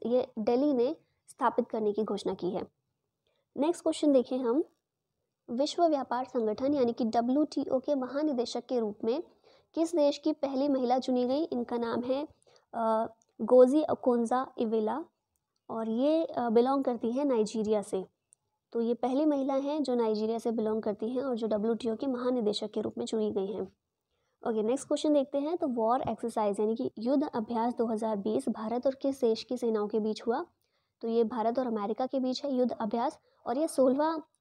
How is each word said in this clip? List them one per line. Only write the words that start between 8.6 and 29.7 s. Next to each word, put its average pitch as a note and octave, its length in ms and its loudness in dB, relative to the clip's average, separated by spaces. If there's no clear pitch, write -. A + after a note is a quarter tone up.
के B3 140 0
रूप G#3+ 240 -2
में C4 180 0
किस E4 200 0
देश C#4+ 240 4
की D#4 140 0
पहली C#4 360 -2
महिला B3+ 300 2
चुनी B3 260 0
गई? C4+ 200 0
इनका A#3+ 320 -4
नाम A#3 260 -2
है, C4 260 -2
अ, A3+ 320 0
गोजी B3+ 500 8
ओकोंजा B3 560 0
इवेला, A3+ 460 -2
और A3+ 180 -4
ये, C#4+ 360 2
अ, A#3+ 240 -2
बिलोंग C4 360 4
करती A#3 280 -2
हैं C#4 120 0
नाइजीरिया G#3+ 580 0
से। F#3+ 240 -6
तो A#3 80 -2
ये A#3 140 0
पहली C4 300 0
महिला C#4 300 2
हैं C#4 280 0
जो C4 120 0
नाइजीरिया A3 440 0
से A#3 120 -2
बिलोंग A3 320 0
करती G#3+ 260 -4
हैं B3+ 140 -2
और C4 140 -2
जो A3 100 -4
डब्ल्यूटीओ A3 500 0
के C#4 100 -4
महानिदेशक A#3+ 640 0
के A3 100 -4
रूप A3 180 -6
में A#3+ 80 -4
चुनी G#3+ 240 0
गई G3+ 220 -4
हैं। F#3+ 100 -6
ओके, A3 140 0
नेक्स्ट A#3+ 260 -2
क्वेश्चन D4+ 240 2
देखते C#4 260 2
हैं। D4+ 180 -2
तो E4 120 -4
वॉर A#3 320 0
एक्सरसाइज A3 600 -2
यानी A3 160 0
कि B3+ 220 -4
युद्ध C4+ 360 0
अभ्यास A#3 400 -2
दो A3+ 120 -2
हज़ार A3 300 -2
बीस A3 320 -2
भारत A3 380 -4
और C4+ 80 2
किस C4+ 260 -4
देश A3+ 220 2
की B3+ 140 -6
सेनाओं G#3+ 320 -2